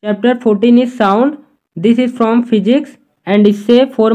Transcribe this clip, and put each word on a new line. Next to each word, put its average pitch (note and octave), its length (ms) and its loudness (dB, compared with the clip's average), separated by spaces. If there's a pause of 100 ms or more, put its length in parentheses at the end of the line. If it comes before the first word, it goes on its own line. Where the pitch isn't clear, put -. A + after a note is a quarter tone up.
Chapter G#3+ 400 -2
fourteen A#3+ 400 2
is B3 140 -10
sound, A3+ 380 0 (400)
this A#3 300 0
is A#3+ 140 -8
from A#3 320 0
physics A3+ 440 -2 (300)
and G3+ 200 2
इससे A#3+ 380 2 (120)
फ़ोर A3 180 0